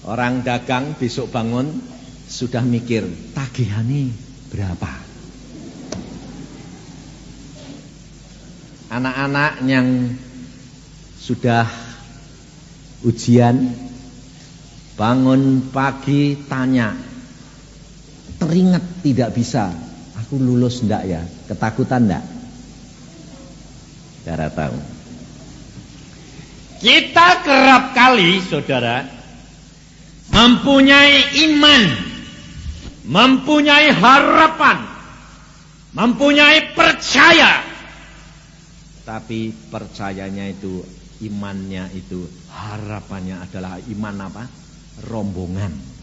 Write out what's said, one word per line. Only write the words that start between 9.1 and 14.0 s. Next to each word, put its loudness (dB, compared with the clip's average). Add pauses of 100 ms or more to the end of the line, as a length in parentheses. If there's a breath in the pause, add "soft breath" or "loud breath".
yang 2 (1040)
sudah 0 (1400 loud breath)
ujian, 4 (1300)